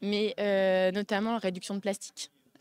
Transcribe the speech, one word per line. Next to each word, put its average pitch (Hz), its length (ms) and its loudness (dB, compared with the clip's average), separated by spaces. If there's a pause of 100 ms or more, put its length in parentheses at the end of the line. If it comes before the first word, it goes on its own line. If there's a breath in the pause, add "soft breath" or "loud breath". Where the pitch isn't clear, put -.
mais, 202 380 0
euh, 190 520 4
notamment 208 400 0
la 233 80 0
réduction 185 340 -4
de 196 60 -4
plastique. - 520 -6 (300)